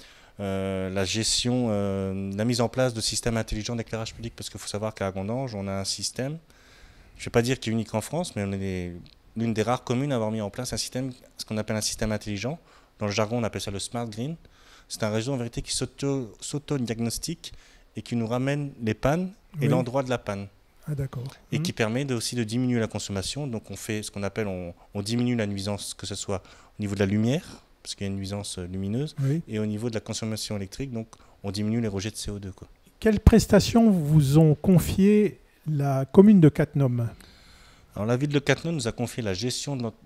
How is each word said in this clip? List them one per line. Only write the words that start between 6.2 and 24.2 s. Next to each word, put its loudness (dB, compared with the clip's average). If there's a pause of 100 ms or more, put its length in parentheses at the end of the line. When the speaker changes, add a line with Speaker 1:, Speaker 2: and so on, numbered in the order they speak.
Speaker 1:
je -10
vais -8
pas 6
dire 2
qu'il -2
est 2
unique -2
en 0
France, -4
mais -2
on -2
est -2
les, -4 (420)
l'une 0
des 2
rares 0
communes -2
à 0
avoir -2
mis -4
en -4
place -8
un -6
système, -6 (260)
ce -10
qu'on -6
appelle -4
un -2
système -2
intelligent. -6 (420)
Dans -4
le 0
jargon, 0
on 0
appelle -4
ça -8
le -6
smart -8
green. -6 (500)
C'est -8
un 0
réseau -2
en -2
vérité -6
qui -6
s'auto, -4
s'auto-diagnostique -4 (460)
et -10
qui -4
nous 0
ramène -2 (100)
les 0
pannes 0 (260)
et -4
Speaker 2:
Oui. 4
Speaker 1:
l'endroit 2
de -6
la 0
panne. -6 (380)
Speaker 2:
Ah, -6
d'accord. -6 (280)
Speaker 1:
Et -2
Speaker 2:
Mhm. -2
Speaker 1:
qui -2
permet 0
de, -2
aussi -4
de 0
diminuer 0
la 0
consommation. -6
Donc -8
on -12
fait -6
ce -10
qu'on -8